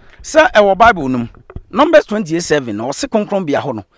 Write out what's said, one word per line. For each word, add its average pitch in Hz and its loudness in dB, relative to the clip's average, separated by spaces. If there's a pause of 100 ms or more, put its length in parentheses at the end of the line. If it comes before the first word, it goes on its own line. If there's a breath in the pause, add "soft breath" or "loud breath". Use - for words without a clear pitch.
(220 soft breath)
Sɛ - 2
ɛwɔ 202 4
Bible 190 4
no 127 -2
mu, 120 -6 (440)
Numbers 311 4
twenty-eight 175 -4
seven, 131 -2
na 113 -6
ɔse 139 -8
kronkronbea 190 -2
hɔ 127 -6
no. 104 -10 (140 soft breath)